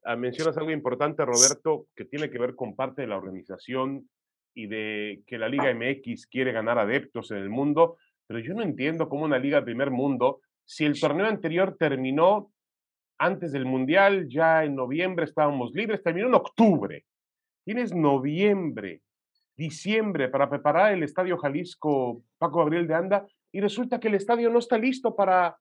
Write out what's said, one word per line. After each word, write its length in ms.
ah, 120
mencionas 420
algo 140
importante, 540
Roberto, 680
que 100
tiene 260
que 80
ver 160
con 200
parte 280
de 40
la 100
organización 920
y 100
de 600
que 100
la 120
Liga 200
M 200
X 360
quiere 260
ganar 280
adeptos 500
en 80
el 120
mundo, 480
pero 120
yo 160
no 80
entiendo 460
cómo 160
una 140
liga 200
de 60
primer 260
mundo, 500
si 200
el 140
torneo 280
anterior 520
terminó 720
antes 320
del 140
Mundial, 640
ya 360
en 120
noviembre 500
estábamos 480
libres, 300
terminó 240
en 80
octubre. 680
Tienes 280
noviembre, 1080
diciembre 720
para 200
preparar 440
el 100
Estadio 340
Jalisco, 840
Paco 220
Gabriel 280
de 60
Anda, 340
y 80
resulta 400
que 80
el 80
estadio 340
no 100
está 180
listo 400
para 440